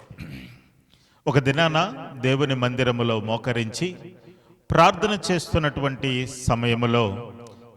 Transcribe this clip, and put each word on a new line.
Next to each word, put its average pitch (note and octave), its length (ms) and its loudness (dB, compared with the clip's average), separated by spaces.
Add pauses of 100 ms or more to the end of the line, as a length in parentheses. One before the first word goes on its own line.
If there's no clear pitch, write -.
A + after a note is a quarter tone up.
(1300)
ఒక C#3+ 120 2
దినాన D#3+ 760 2
దేవుని C3+ 400 2
మందిరములో A#2+ 640 0
మోకరించి A#2 760 -4 (720)
ప్రార్థన F#3+ 480 4 (120)
చేస్తున్నటువంటి C#3 960 0
సమయములో A#2 1080 0 (440)